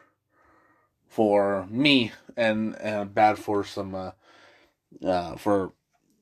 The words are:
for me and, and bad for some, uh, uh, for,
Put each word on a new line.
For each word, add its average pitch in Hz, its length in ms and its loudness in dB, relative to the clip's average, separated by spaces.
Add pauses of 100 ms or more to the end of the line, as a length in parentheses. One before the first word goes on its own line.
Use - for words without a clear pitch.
(1080)
for 101 640 2
me 127 420 2 (240)
and, 110 460 0
and 104 320 -4
bad 107 240 4
for 101 260 -2
some, 98 300 -8
uh, 92 180 -8 (960)
uh, 87 300 -2
for, 98 380 0 (480)